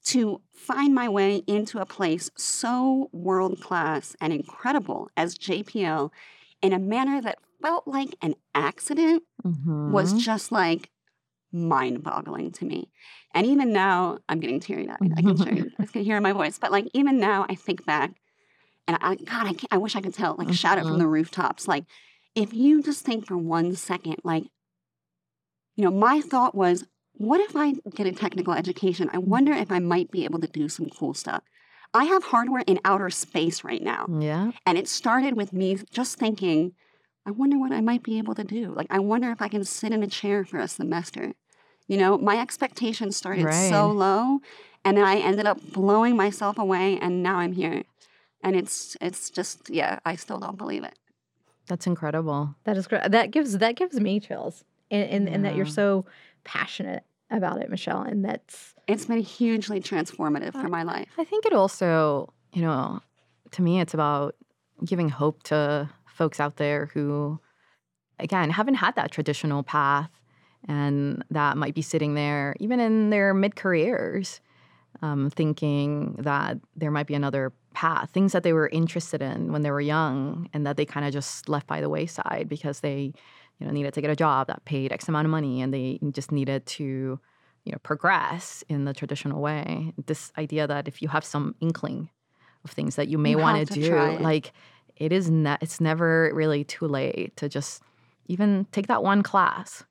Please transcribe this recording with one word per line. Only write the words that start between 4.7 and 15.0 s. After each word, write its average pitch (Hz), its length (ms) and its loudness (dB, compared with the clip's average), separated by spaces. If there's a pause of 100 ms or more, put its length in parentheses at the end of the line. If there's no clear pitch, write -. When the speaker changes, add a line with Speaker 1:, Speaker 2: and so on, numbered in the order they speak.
Speaker 1:
as 170 200 -2
J 190 240 -4
P 208 220 -4
L 156 280 0 (500)
in 190 120 4
a 185 60 2
manner 254 420 0
that 226 160 -6 (240)
felt 320 240 -2
like 277 360 -4
an 160 140 -2 (200)
accident 320 680 2 (200)
was 156 680 0
Speaker 2:
Mm-hmm. 214 80 4
Speaker 1:
just, 226 340 -2
like, 170 360 2 (640)
mind-boggling 151 1000 -2
to 180 120 -8
me. - 260 -6 (420)
And 185 120 2
even 269 280 4
now, 185 460 2 (100)
I'm 165 100 0
getting 135 200 -2
teary-eyed. - 580 -2